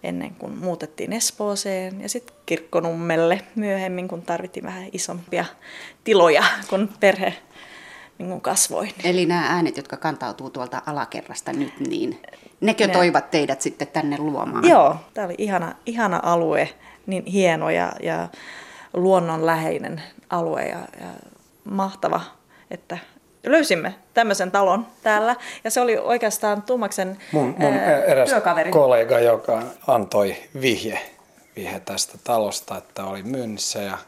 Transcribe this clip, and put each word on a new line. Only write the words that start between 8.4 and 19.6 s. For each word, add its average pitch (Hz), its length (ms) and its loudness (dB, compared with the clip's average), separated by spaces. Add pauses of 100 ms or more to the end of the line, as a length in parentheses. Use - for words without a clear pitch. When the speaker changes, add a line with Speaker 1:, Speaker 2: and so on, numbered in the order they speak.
Speaker 1:
kasvoi. - 440 0
Niin. 190 100 -8 (100)
Speaker 2:
Eli 180 220 2
nämä 170 200 2
äänet, 165 300 0
jotka - 200 -10
kantautuu 131 540 -6
tuolta 127 360 -8
alakerrasta - 680 -8
nyt, - 280 -4
niin - 420 -6 (380)
nekö 220 260 2
Speaker 1:
Ne. 190 60 2
Speaker 2:
toivat 175 380 4
teidät 135 300 0
sitten - 280 -4
tänne 147 300 -2
luomaan? 151 500 0
Speaker 1:
Joo, 165 280 8 (180)
tää 214 100 -4
oli 175 140 -8
ihana, 180 360 -2 (120)
ihana 226 360 0
alue, 160 460 2 (380)
niin 190 200 -6
hieno 170 440 2
ja, 170 220 0 (100)
ja 165 260 -4 (720)
luonnonläheinen 160 1000 0 (280)